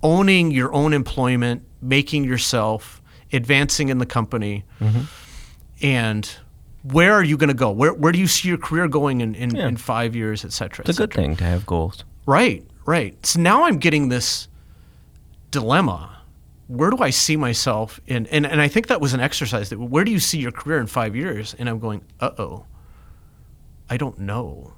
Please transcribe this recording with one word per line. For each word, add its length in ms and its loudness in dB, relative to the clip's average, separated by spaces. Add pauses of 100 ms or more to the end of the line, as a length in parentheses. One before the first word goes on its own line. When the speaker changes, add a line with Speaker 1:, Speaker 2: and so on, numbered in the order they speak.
Speaker 1:
owning 500 4
your 220 0
own 200 2
employment, 680 0 (180)
making 420 0
yourself, 760 -2 (320)
advancing 560 2
in 80 0
the 80 0
company. 580 -2 (160)
Speaker 2:
Mm-hmm. 220 2 (800)
Speaker 1:
And 480 0 (540)
where 300 4
are 100 6
you 140 2
gonna 160 4
go? 180 2
Where, 220 2
where 180 2
do 80 2
you 80 2
see 200 0
your 100 0
career 300 -2
going 340 0
in, 140 -2
in, 200 -2
Speaker 2:
Yeah. 120 -2
Speaker 1:
in 100 -2
five 380 -2
years, 300 -4
et 80 -12
cetera, 340 -8
Speaker 2:
It's 100 0
a 40 0
good 100 0
Speaker 1:
et 40 -14
cetera? 140 2
Speaker 2:
thing 80 -2
to 60 -2
have 220 0
goals. 380 -2 (220)
Speaker 1:
Right, 400 2 (200)
right. 400 -2
So 140 0
now 260 6
I'm 140 2
getting 300 2
this 380 -2 (1040)
dilemma. 680 0 (500)
Where 240 0
do 100 -2
I 80 2
see 260 0
myself 720 -2
in? 200 -4
And, 180 0
and 160 2
I 60 4
think 200 0
that 140 0
was 120 0
an 60 0
exercise 500 -2
that, 100 -10
where 240 0
do 80 0
you 80 2
see 180 -2
your 140 -4
career 280 -4
in 80 -2
five 280 -4
years? 420 -6
And 100 -6
I'm 120 -4
going, 240 -6 (160)
"Uh-oh, 460 -6 (1200)
I 80 -4
don't 220 -6
know." 580 -8